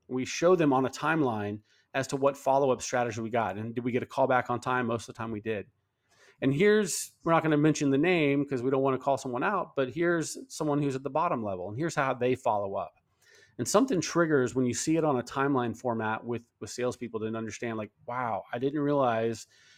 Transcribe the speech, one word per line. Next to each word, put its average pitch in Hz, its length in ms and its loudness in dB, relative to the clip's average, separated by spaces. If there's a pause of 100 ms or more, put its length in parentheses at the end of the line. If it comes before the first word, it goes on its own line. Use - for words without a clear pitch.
We 127 180 -4
show 175 300 4
them 151 180 4
on 131 140 4
a - 20 0
timeline 117 680 -2 (340)
as 135 140 -2
to - 80 -6
what 135 200 2
follow-up 135 460 2
strategy 120 400 -2
we 113 80 -6
got. 104 280 0
And 113 180 -8
did 120 80 -4
we 123 80 -2
get 117 100 0
a - 60 -8
call 135 180 2
back 123 240 2
on 120 100 -2
time? 123 280 -2
Most 117 200 -4
of 123 60 -16
the - 40 -16
time 113 140 -8
we 107 100 -6
did. 104 260 -6 (760)
And 139 100 4
here's, 202 600 2 (120)
we're 170 80 2
not 160 120 4
gonna 156 140 2
mention 147 340 2
the 135 80 4
name 151 460 2
'cause 127 180 -4
we 131 80 0
don't 135 100 2
wanna 131 160 2
call 135 220 0
someone 127 240 -4
out, 190 320 -2
but 131 140 0
here's 165 480 -2 (100)
someone 147 340 -2
who's 139 140 0
at 135 80 -6
the 139 80 -6
bottom 151 320 0
level, 95 260 -6
and 107 80 -8
here's 156 160 -4
how 135 220 0
they 123 180 2
follow 101 420 0
up. 90 200 -6 (600)
And 120 100 -4
something 226 340 2
triggers 147 540 2
when 131 100 2
you 120 80 0
see 156 240 0
it 156 60 2
on 143 160 2
a 117 40 -4
timeline 131 520 0
format 113 480 -4
with, 117 200 -6 (160)
with 107 100 -12
salespeople 117 500 -6
to 107 80 -4
understand, 113 500 -6
like, 107 140 -8 (160)
"Wow, 120 360 -4 (100)
I 123 40 -6
didn't 143 220 -2
realize 120 680 0 (300)